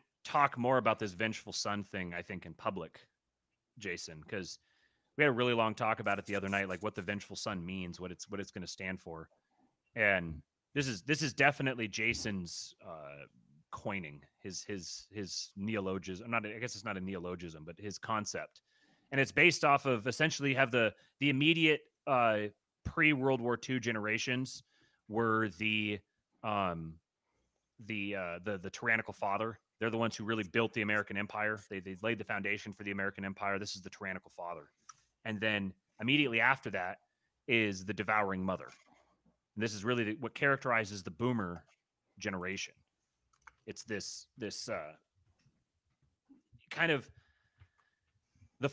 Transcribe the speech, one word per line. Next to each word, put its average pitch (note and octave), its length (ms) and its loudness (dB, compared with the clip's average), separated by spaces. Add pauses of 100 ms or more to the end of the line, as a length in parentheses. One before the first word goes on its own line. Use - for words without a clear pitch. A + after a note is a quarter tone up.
(240)
talk C#3+ 340 4
more B2 200 6
about A2 200 6
this G#2 160 -4
Vengeful G#2 400 -2
Sun G#2 300 -2
thing, F#2 300 -6
I F2 80 -6
think, F2+ 240 -10
in E2+ 80 -12
public, F#2 460 -6 (800)
Jason, F2 440 -8
'cause F#2+ 360 -8 (580)
we D3+ 60 4
had D3 60 6
a B2+ 40 4
really B2 200 4
long A2+ 220 4
talk A2 240 0
about G2+ 200 0
it F#2+ 60 -8
the G2+ 100 -2
other G2 140 0
night, G2 200 2
like, F2+ 120 -4
what G#2+ 140 -2
the G#2 60 -4
Vengeful G2+ 340 -6
Sun F#2+ 280 -4
means, F2+ 360 -6
what F2+ 120 -8
it's, - 180 -14
what G2+ 100 -6
it's G2 100 -8
gonna F#2 160 -10
stand F#2 340 -6
for. E2 300 -12 (680)
And F2+ 460 4 (320)
this C#3+ 140 0
is, G#2+ 140 -4
this C#3+ 200 2
is C#3+ 120 0
definitely C3+ 540 2
Jason's, G#2 840 -2 (100)
uh, D2 420 -14 (460)
coining, E2 520 -6 (160)
his, F#2+ 240 -10
his, - 480 -10
his G2 460 -8
neologism. G2 760 -4
Not, A2+ 140 0
I A2 140 -8
guess A#2+ 160 -6
it's G2+ 100 -12
not G#2 120 -4
a F#2 40 -4
neologism, F2 640 -6
but E2+ 120 -14
his G2+ 200 -10
concept. G2+ 640 -4 (500)
And C3+ 80 2
it's C3+ 140 2
based D#3+ 320 6
off C#3+ 200 6
of B2 220 2
essentially C#3+ 460 2
have B2+ 180 4
the, A2+ 220 4 (260)
the C#3+ 100 4
immediate, D#3 520 6 (260)
uh, A2+ 400 4 (360)
pre-World C3+ 580 4
War A#2+ 160 0
Two B2+ 220 -2
generations A2+ 840 0 (440)
were A2 420 2 (100)
the, G#2+ 400 0 (440)
um, F2+ 520 -2 (880)
the, G2+ 300 -4
uh, F2+ 280 -6
the, G2 140 -4
the F#2 120 -8
tyrannical A2+ 440 0
father. G#2+ 460 -2 (200)
They're A2+ 100 0
the A2+ 80 0
ones A2+ 180 0
who A2+ 80 -8
really A2 200 0
built A2 300 2
the A#2 80 0
American G#2 360 0
empire. G#2+ 420 -2 (100)
They, G2 100 -6
they F#2+ 220 -8
laid A2+ 160 0
the G#2 60 -10
foundation G2+ 500 -4
for G#2 100 -16
the G2+ 80 -4
American G2 340 -4
empire. G2 340 -2
This G2+ 160 -6
is G2 60 -12
the F#2+ 80 -14
tyrannical F#2 460 -10
father. E2+ 340 -10 (540)
And A2 160 -4
then G#2 320 2 (300)
immediately B2 400 2
after B2 300 2
that F#2+ 260 -4 (500)
is G#2 380 2
the G#2 80 -4
devouring G2 500 2
mother. F2 260 -2 (840)
And G#2+ 80 -2
this A2 100 0
is G2+ 120 -8
really A#2+ 180 2
the, G#2+ 120 -2
what A2+ 180 -8
characterizes A2+ 720 0
the G2 80 -8
boomer G2 520 -2 (540)
generation. F#2+ 560 -4 (960)
It's - 160 -12
this, - 420 -8 (140)
this, G#2+ 300 -6
uh, D#2 240 -6 (1800)
kind E3 200 2
of C#3 160 2 (1500)
the, C#3 140 0